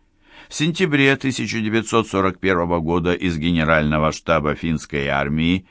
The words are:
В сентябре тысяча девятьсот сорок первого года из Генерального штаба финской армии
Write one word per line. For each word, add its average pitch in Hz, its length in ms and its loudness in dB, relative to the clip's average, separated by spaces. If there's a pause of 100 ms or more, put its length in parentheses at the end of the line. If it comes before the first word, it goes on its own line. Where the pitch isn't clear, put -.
(480)
В - 60 -20
сентябре 147 640 2
тысяча 123 440 -4
девятьсот 110 480 0
сорок 95 320 0
первого 87 400 0
года 85 340 0
из 87 220 -2
Генерального 78 760 2
штаба 76 420 0
финской 76 540 -4
армии 78 640 0